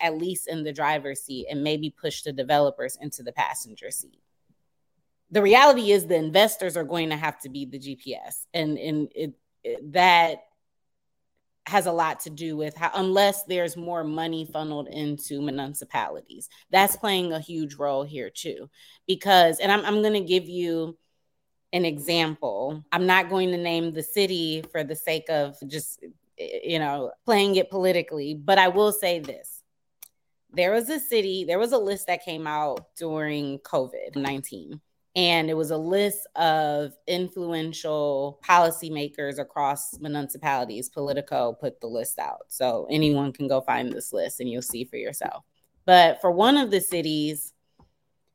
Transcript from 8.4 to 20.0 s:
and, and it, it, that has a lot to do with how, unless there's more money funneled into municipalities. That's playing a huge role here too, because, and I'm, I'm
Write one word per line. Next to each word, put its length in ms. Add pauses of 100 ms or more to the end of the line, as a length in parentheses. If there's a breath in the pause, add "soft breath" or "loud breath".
and, 240
and 340
it, 200 (300)
it, 300
that 520 (1200)
has 180
a 60
lot 300
to 100
do 260
with 180
how, 200
unless 480
there's 340
more 260
money 480
funneled 360
into 540
municipalities. 1080 (220 soft breath)
That's 240
playing 380
a 60
huge 360
role 280
here 280
too, 360 (380 soft breath)
because, 540
and 120
I'm, 140
I'm 160